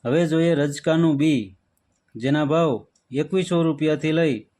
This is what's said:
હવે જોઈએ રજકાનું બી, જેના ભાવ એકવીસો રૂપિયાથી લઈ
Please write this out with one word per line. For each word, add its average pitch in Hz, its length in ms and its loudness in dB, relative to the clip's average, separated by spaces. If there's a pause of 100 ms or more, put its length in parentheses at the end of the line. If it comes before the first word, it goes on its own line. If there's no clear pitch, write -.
હવે 147 240 0
જોઈએ 165 260 2
રજકાનું 151 600 0
બી, 143 260 0 (720)
જેના 139 300 0
ભાવ 156 280 2 (380)
એકવીસો 170 520 -2
રૂપિયાથી 156 500 0
લઈ 160 240 0 (240)